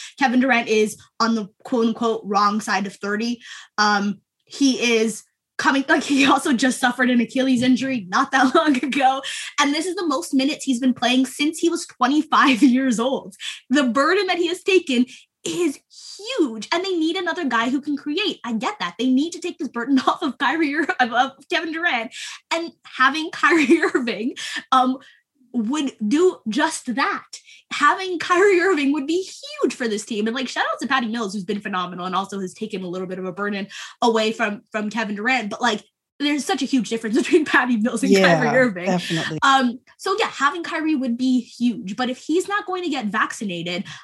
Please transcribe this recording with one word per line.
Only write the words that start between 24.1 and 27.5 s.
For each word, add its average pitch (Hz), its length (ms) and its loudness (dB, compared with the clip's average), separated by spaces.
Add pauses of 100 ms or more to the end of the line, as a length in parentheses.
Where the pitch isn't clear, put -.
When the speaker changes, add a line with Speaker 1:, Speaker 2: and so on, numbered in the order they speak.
Speaker 1:
um, 254 240 4 (560)
would 254 400 -2 (140)
do 330 320 4 (100)
just 262 460 -2
that. 311 320 -2 (460)